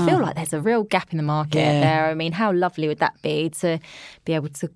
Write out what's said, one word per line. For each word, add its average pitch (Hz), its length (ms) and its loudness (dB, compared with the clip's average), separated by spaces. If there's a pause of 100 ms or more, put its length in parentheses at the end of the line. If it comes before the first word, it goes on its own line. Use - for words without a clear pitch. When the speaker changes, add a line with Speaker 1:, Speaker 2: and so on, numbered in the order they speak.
Speaker 1:
No. - 20 4
Speaker 2:
feel 370 140 6
like 214 160 -2
there's 160 160 -6
a 156 80 -2
real 220 240 0
gap 190 260 -2
in 165 60 -6
the 156 80 -2
market 151 340 0
Speaker 1:
Yeah. 147 220 2
Speaker 2:
there. 156 300 4
I 160 40 -2
mean, 160 180 -4
how 208 200 0
lovely 175 340 0
would 151 120 -2
that - 240 2
be 151 260 -2 (120)
to 165 180 0 (480)
be 165 80 0
able 151 160 -2
to 147 260 -8